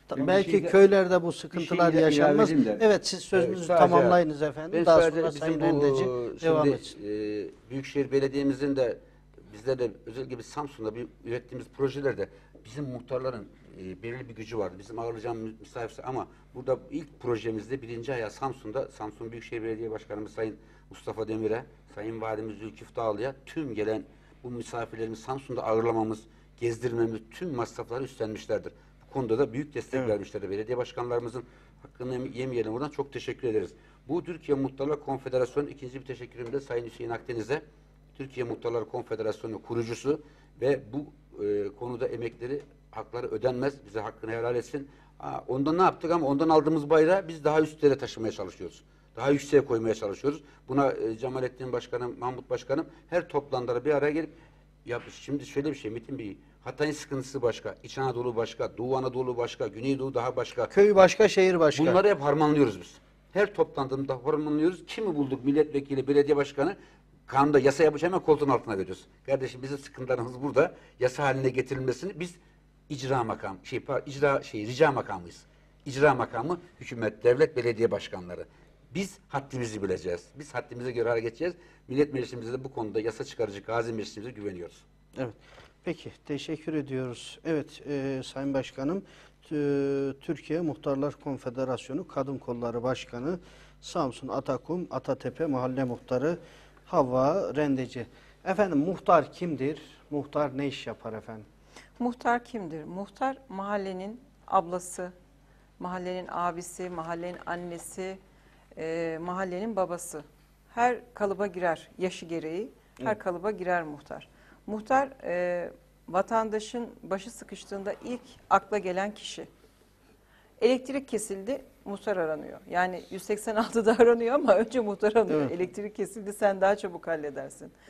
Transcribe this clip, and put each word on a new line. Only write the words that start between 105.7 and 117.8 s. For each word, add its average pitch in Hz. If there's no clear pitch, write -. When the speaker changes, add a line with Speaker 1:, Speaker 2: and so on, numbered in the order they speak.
Speaker 3:
mahallenin 180
abisi, 175
mahallenin 170
annesi, 175
e, 160
mahallenin 185
babası. 170
Her 240
kalıba 196
girer 175
yaşı 180
gereği, 165
her 247
Speaker 1:
Evet. 214
Speaker 3:
kalıba 185
girer 180
muhtar. -
Muhtar, 220
e, 175
vatandaşın 214
başı 190
sıkıştığında 196